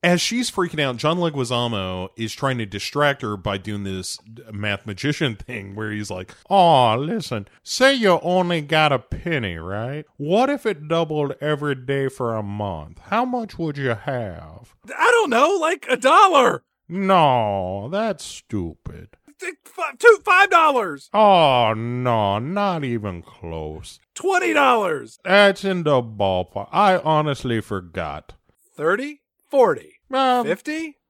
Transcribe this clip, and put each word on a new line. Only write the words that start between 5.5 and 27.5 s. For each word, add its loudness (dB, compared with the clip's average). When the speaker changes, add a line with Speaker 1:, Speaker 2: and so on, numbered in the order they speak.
Speaker 1:
where -6
he's -8
like, -12
"Aw, 6
listen, -6
say 2
you 4
only 0
got 2
a 2
penny, -6
right? -8
What 0
if -4
it -6
doubled -2
every -2
day -2
for -4
a -4
month? -8
How 0
much -6
would -6
you -2
have?" -8
Speaker 2:
I 4
don't 2
know, 4
like, -2
a 0
dollar. 4
Speaker 1:
No, 2
that's -4
stupid. -10
Speaker 2:
Th-, -10
fi-, -8
two, 8
five 4
dollars. 2
Speaker 1:
Oh, 6
no, 0
not -4
even -6
close. -12
Speaker 2:
Twenty -2
dollars. 0
Speaker 1:
That's 4
in -2
the 2
ballpark. -2
I 4
honestly 0